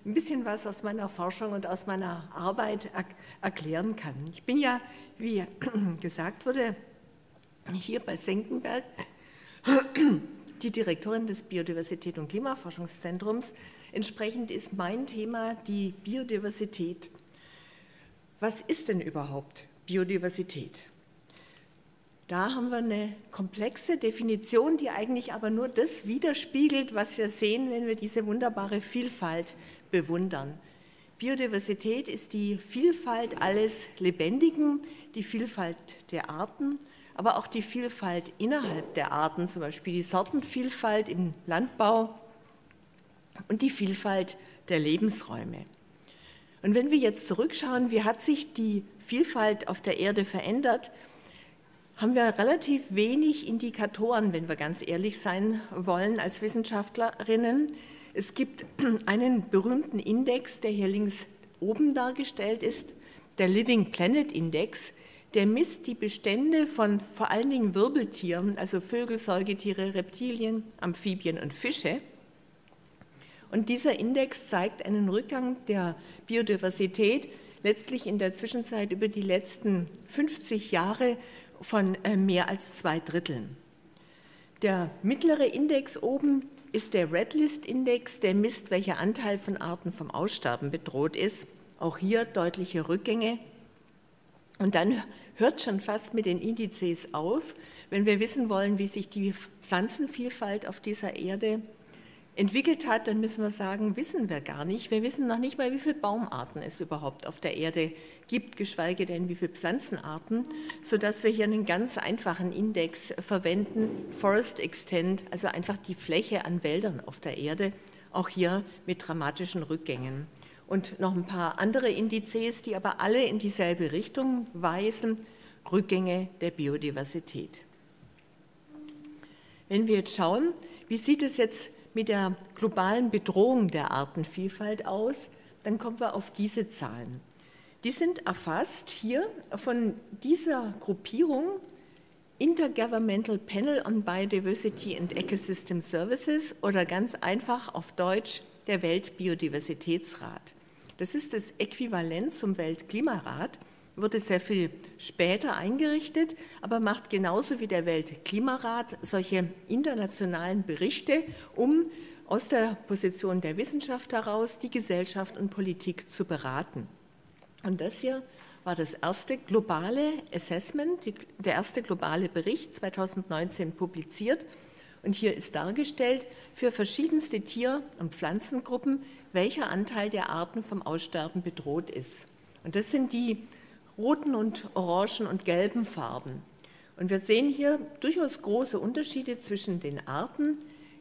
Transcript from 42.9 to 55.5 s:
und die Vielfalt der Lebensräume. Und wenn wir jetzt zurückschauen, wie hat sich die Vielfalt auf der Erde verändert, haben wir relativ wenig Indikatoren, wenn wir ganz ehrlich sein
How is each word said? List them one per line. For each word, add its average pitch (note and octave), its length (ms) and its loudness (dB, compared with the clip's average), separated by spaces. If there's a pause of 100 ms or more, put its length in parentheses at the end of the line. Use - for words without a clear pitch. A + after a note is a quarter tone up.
und G#3+ 120 0
die C4+ 100 4
Vielfalt F#3+ 640 0 (320)
der F3 100 4
Lebensräume. D3 840 0 (1000)
Und G#3 140 4
wenn C#4 160 4
wir D4+ 60 8
jetzt G#3+ 280 4
zurückschauen, B3+ 640 2
wie G#3+ 140 4
hat A3+ 180 2
sich D4 300 2
die G#3 320 0 (200)
Vielfalt A3 600 2
auf - 140 -4
der - 180 0
Erde G3+ 260 2
verändert, A3+ 680 0 (1040)
haben A#3 180 2
wir A#3 240 6
relativ C#4 500 4
wenig C4 580 4
Indikatoren, A3 880 2
wenn E3 160 -2
wir D#3+ 80 0
ganz D#3 240 -2
ehrlich F#3+ 400 -2
sein G#3 400 0 (100)